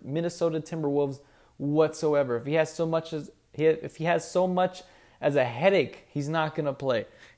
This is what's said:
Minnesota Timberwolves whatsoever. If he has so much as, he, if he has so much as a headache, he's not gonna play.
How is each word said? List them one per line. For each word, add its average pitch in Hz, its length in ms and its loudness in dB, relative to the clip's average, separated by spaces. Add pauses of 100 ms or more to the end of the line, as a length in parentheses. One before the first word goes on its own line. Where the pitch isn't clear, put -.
Minnesota 170 560 -2
Timberwolves 143 580 -2 (380)
whatsoever. 147 800 2
If 117 100 -8
he 147 80 -2
has 160 180 2
so 165 140 -2
much 165 260 -2
as, 151 200 -10 (200)
he, 147 120 0
if 160 320 2
he 156 80 -6
has 170 260 0
so 185 160 2
much 185 380 0 (360)
as 143 140 2
a 135 100 4
headache, 135 640 0
he's 143 200 -6
not 156 260 -2
gonna 147 200 -2
play. 123 320 -2 (320)